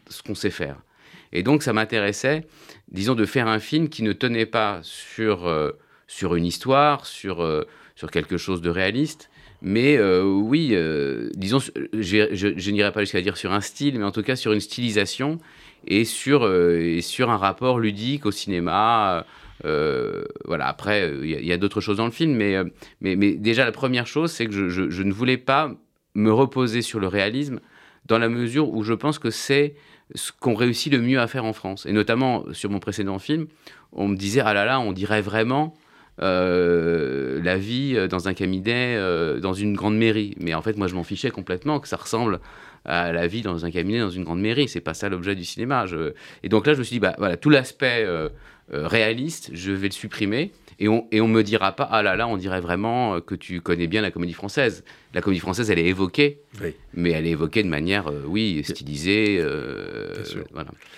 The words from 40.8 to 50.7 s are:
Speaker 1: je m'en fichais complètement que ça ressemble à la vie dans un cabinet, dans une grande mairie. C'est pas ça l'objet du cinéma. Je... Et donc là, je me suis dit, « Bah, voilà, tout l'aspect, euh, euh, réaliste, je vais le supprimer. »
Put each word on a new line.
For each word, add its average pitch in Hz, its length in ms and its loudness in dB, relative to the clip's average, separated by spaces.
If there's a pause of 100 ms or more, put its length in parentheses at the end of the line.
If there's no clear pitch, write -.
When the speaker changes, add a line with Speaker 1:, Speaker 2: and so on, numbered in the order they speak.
Speaker 1:
je 90 80 -2
m'en 87 100 -4
fichais 110 260 -4
complètement 107 480 -4
que 139 100 -10
ça - 100 -4
ressemble 110 420 -2 (460)
à 85 260 0
la 85 140 0
vie 85 160 -4
dans 85 240 -4
un 85 40 -2
cabinet, 92 300 -2
dans 107 80 -2
une 90 160 -6
grande 85 160 -4
mairie. 117 260 0
C'est 90 140 -8
pas 78 140 -6
ça 98 160 -4
l'objet 92 240 -2
du 90 100 -8
cinéma. 120 400 -2
Je... 82 300 -4 (280)
Et - 60 -8
donc 107 180 4
là, 151 60 6
je 143 60 4
me 123 60 -2
suis 117 100 -6
dit, « 117 60 -2
Bah, 92 180 2
voilà, 90 180 0
tout 147 140 2
l'aspect, 127 560 2
euh, 80 240 -2 (420)
euh, 76 160 -4
réaliste, 117 640 0
je 90 200 -4
vais 98 160 -2
le 98 40 -2
supprimer. » 113 600 -4 (280)